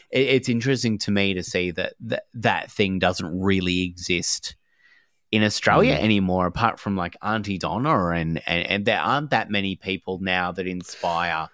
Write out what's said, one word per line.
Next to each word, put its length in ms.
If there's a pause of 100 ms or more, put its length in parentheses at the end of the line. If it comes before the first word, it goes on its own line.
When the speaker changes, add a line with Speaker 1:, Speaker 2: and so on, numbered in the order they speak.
(100)
Speaker 1:
it, 180
it's 200
interesting 500
to 120
me 240
to 80
see 300
that, 220 (100)
that 200 (100)
that 360
thing 280
doesn't 420
really 420
exist 720 (800)
in 100
Australia 540
Speaker 2:
Mm. 60
Speaker 1:
anymore, 440
apart 320
from, 180
like, 240
Auntie 380
Donna, 520
and, 360
and, 200
and 200
there 140
aren't 300
that 200
many 260
people 460
now 300
that 140
inspire 880